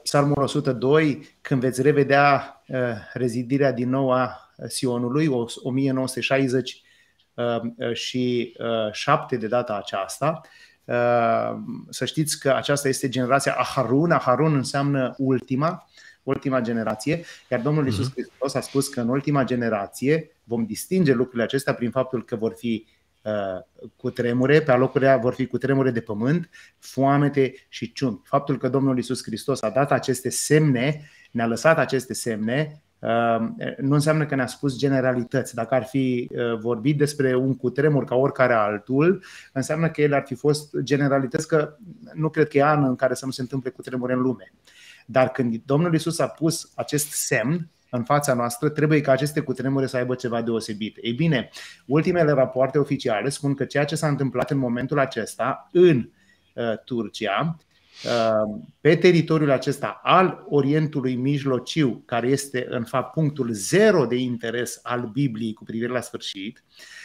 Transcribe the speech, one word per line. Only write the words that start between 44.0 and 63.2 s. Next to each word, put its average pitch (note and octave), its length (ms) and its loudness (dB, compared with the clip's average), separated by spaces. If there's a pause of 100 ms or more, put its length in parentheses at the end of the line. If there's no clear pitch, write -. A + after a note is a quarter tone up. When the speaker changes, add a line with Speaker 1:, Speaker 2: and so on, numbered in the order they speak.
Speaker 1:
în B2+ 80 0
lume. A#2+ 320 -2 (540)
Dar C3 220 4
când A#2+ 360 -2
Domnul D#3+ 280 2
Iisus D#3+ 260 0
a C#3 80 2
pus - 480 -4
acest C#3+ 360 -4
semn D3+ 580 -2 (220)
în A#2+ 140 -4
fața C#3+ 300 2
noastră, A#2+ 340 -2
trebuie D3+ 320 2
ca D3 120 2
aceste D3 280 0
cutremure C3+ 460 -2
să B2+ 100 -6
aibă B2 180 -2
ceva A#2 280 -2
deosebit. A2 600 -4
Ei A#2 100 -4
bine, C#3 380 0 (360)
ultimele D#3 460 2
rapoarte C3 460 2
oficiale C3 500 0
spun C#3 260 -2
că C3 100 -4
ceea C#3+ 200 0
ce D3+ 100 -4
s-a D#3 140 -2
întâmplat C3 420 -2
în C#3 80 0
momentul B2+ 400 -2
acesta B2+ 760 -4
în, E3+ 360 6 (460)
uh, A#2 300 -4
Turcia, A2+ 720 -2 (480)
uh, A2 560 0 (200)
pe E3 160 6
teritoriul D#3+ 540 4
acesta B2 520 -2
al E3+ 460 4
Orientului C#3+ 640 0
Mijlociu, C3+ 920 0
care A#2 220 -2
este C3 400 -2
în A#2+ 160 -4
fapt - 280 -4
punctul C#3+ 380 0